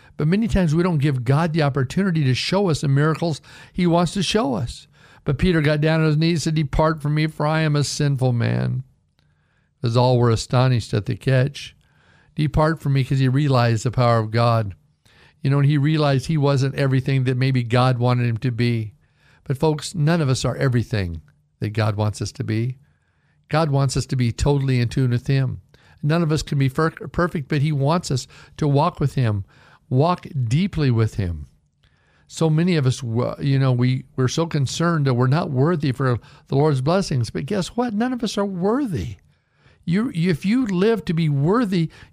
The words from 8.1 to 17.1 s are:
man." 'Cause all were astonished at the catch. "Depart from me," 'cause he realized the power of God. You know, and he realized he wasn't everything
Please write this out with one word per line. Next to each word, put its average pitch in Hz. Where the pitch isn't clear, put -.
man." 123
'Cause 117
all 127
were 120
astonished 123
at 107
the 117
catch. 131
"Depart 156
from 139
me," 135
'cause 135
he 131
realized 127
the 123
power 117
of 110
God. 113
You 139
know, 143
and 139
he 151
realized 143
he 160
wasn't 139
everything 135